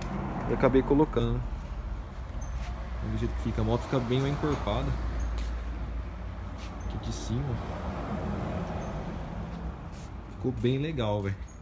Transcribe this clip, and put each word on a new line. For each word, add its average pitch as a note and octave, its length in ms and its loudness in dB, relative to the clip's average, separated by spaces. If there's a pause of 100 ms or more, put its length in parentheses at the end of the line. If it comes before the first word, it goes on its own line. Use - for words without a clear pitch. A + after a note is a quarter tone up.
(500)
E - 20 4
acabei B2+ 300 8
colocando. B2 580 6 (1600)
Vamos A2 120 -2
ver A2 40 0
o - 20 0
jeito A#2 180 0
que - 80 -2
fica. A#2 180 2
A - 20 4
moto A#2 160 4
fica - 180 2
bem B2+ 300 4
encorpada. C#3 600 2 (2000)
Aqui - 220 -2
de A2+ 80 -2
cima. B2 420 0 (2750)
Ficou B2+ 180 0
bem B2 240 4
legal, B2 460 2
velho. G2 400 -2